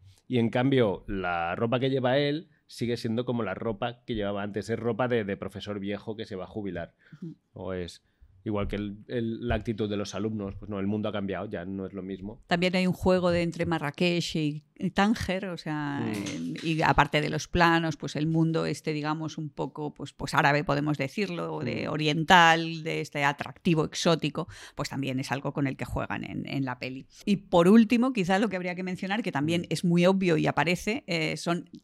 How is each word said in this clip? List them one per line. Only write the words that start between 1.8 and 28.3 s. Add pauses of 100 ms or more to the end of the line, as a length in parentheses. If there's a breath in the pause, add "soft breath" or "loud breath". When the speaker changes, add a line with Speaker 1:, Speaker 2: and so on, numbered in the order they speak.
Speaker 1:
que
lleva
él (180)
sigue
siendo
como
la
ropa
que
llevaba
antes.
Es
ropa
de,
de
profesor
viejo
que
se
va
a
jubilar. (260 loud breath)
Speaker 2:
Ujú. (180)
Speaker 1:
O
es (400)
igual
que
el, (100)
el,
la
actitud
de
los
alumnos.
Pues
no,
el
mundo
ha
cambiado,
ya
no
es
lo
mismo.
Speaker 2:
También
hay
un
juego
de
entre
Marrakech
y (300)
Tánger,
o
sea,
Speaker 1:
Mm.
Speaker 2:
en,
y
aparte
de
los
planos,
pues
el
mundo
este,
digamos,
un
poco,
pues,
pues
árabe,
podemos
decirlo,
o
de
Speaker 1:
Mm.
Speaker 2:
oriental,
de
este
atractivo
exótico, (280 loud breath)
pues
también
es
algo
con
el
que
juegan
en,
en
la
peli. (180)
Y
por
último,
quizá